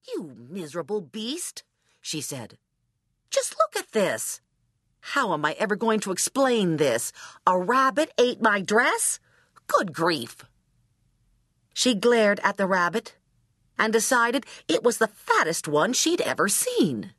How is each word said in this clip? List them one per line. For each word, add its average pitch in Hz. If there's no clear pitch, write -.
"You 233
miserable 160
beast," 220
she -
said. 127
"Just -
look 622
at -
this. 156
How 240
am 151
I 151
ever 208
going 220
to 196
explain 220
this? 127
A 185
rabbit 262
ate 247
my 208
dress? 262
Good -
grief." 156
She 254
glared 214
at 196
the 196
rabbit 180
and 214
decided 233
it 320
was 240
the 220
fattest -
one 156
she'd 330
ever 151
seen. 202